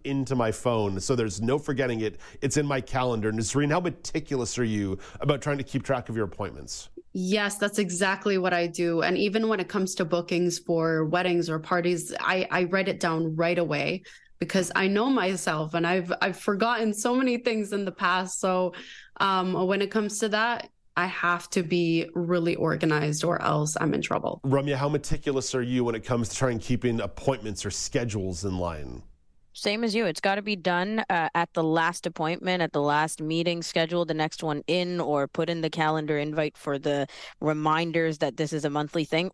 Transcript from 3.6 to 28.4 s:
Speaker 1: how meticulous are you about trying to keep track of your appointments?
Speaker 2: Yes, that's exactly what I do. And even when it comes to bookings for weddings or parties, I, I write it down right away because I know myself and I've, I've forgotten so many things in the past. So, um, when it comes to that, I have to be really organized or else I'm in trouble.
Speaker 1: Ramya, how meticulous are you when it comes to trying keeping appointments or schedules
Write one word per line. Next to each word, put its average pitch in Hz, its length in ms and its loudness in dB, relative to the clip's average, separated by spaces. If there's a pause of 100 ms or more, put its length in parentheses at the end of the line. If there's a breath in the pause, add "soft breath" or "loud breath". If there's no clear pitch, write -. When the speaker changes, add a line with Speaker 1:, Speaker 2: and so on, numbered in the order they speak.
Speaker 1:
how 175 80 4
meticulous 147 800 -4
are 120 60 2
you 101 320 0 (240 loud breath)
about 143 200 2
trying 143 180 0
to 131 40 -4
keep 131 200 -4
track 123 260 -2
of 113 80 -4
your 107 80 0
appointments? 90 640 -10 (240)
Speaker 2:
Yes, 202 440 0
that's 208 220 0
exactly 190 580 0
what 180 160 2
I 175 140 2
do. 170 340 0
And 175 160 2
even 214 300 2
when 208 140 0
it 170 80 -4
comes 190 260 0
to 190 80 0
bookings 175 560 0
for 160 460 2
weddings 175 440 2
or 160 80 0
parties, 175 600 0
I, 185 320 0
I 180 140 2
write 190 240 2
it - 100 -2
down 160 380 0
right 170 200 2
away 151 460 0 (360 loud breath)
because 175 360 0
I 190 140 2
know 214 200 2
myself 180 640 0
and 170 140 2
I've, 175 240 2 (100)
I've 185 160 0
forgotten 220 560 2
so 240 220 0
many 254 220 2
things 220 340 -2
in 202 140 -2
the 185 80 -6
past. 185 480 0
So, 185 320 2 (480 loud breath)
um, 185 460 2
when 196 140 2
it 196 80 -2
comes 208 300 -2
to 220 100 0
that, 220 380 0 (300)
I 175 80 2
have 175 460 -2
to 185 120 0
be 165 500 2
really 170 420 2
organized 156 680 0
or 165 180 2
else 151 380 0
I'm 151 140 2
in - 80 0
trouble. - 420 -2
Speaker 1:
Ramya, 139 320 2
how 143 140 0
meticulous 139 680 0
are 127 60 2
you 123 240 2
when 113 100 0
it 110 80 -6
comes 120 240 0
to - 80 -8
trying 123 240 0
keeping 117 400 0
appointments 107 640 -2
or 101 60 -4
schedules 98 720 -4